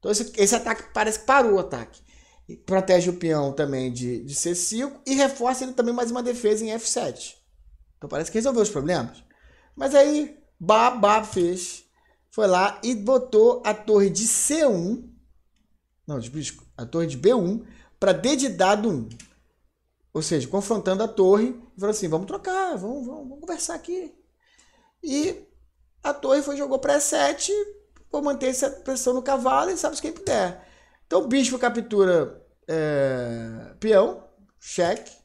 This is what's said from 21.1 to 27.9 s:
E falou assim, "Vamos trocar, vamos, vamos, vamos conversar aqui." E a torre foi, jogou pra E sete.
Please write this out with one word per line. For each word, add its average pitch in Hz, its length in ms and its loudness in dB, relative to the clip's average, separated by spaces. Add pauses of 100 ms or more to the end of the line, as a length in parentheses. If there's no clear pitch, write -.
E 185 40 -14
falou 202 100 -2
assim, 214 160 -4
"Vamos 165 220 -2
trocar, 370 480 -4
vamos, 233 280 -8
vamos, 277 240 -14
vamos 285 120 -18
conversar 349 340 -8
aqui." 339 400 -10 (880)
E 302 420 -4 (600)
a 294 100 -2
torre 277 260 2
foi, 285 160 -6
jogou 269 220 -2
pra 277 200 2
E - 20 4
sete. 294 520 0 (600)